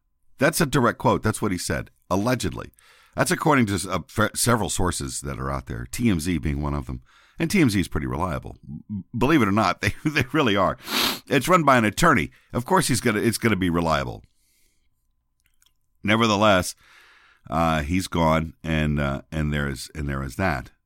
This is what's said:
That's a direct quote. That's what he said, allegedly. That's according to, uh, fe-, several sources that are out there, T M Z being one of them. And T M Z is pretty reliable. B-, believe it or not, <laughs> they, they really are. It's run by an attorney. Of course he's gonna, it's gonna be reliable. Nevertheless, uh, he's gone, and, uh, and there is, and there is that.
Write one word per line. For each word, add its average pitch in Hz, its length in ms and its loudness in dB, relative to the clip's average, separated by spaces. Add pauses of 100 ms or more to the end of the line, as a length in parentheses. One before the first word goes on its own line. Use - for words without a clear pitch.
(380)
That's 156 220 2
a 170 60 2
direct 123 320 2
quote. 107 240 0
That's - 180 -2
what 104 120 -2
he 87 60 -2
said, 67 320 -6 (200)
allegedly. 95 640 -2 (420)
That's - 160 0
according 127 360 2
to, 98 220 -2
uh, 92 200 -2
fe-, 107 260 0
several 113 340 0
sources 71 520 -4
that 65 180 -8
are 65 120 -6
out 67 160 -6
there, 60 240 -10
T 117 200 0
M 90 80 2
Z 82 200 -2
being 71 220 -4
one 73 140 -4
of 69 120 -6
them. 64 160 -10 (360)
And 165 100 -2
T 208 120 2
M 139 100 4
Z 101 80 0
is 85 100 -2
pretty 71 200 -4
reliable. 69 480 -6 (100)
B-, - 380 -10 (120)
believe 131 260 4
it 104 60 4
or 95 40 0
not, 98 280 0
<laughs> - 0 -
they, 101 140 -2 (100)
they 147 280 0
really 131 240 2
are. 85 200 2 (520)
It's 131 200 0
run 175 140 4
by 139 160 6
an 110 60 4
attorney. 104 480 2 (200)
Of 123 120 -4
course 190 240 2
he's 123 120 0
gonna, 107 200 0
it's 107 180 0
gonna 113 160 2
be 92 160 0
reliable. 76 540 -2 (1800)
Nevertheless, 104 720 4 (760)
uh, 80 340 0
he's 90 260 -2
gone, 80 460 0 (100)
and, 78 340 0
uh, 69 320 -4
and 76 220 -2
there 73 160 -2
is, 67 260 -8
and 76 140 -6
there 69 140 -4
is 65 120 -10
that. 80 380 -4 (140)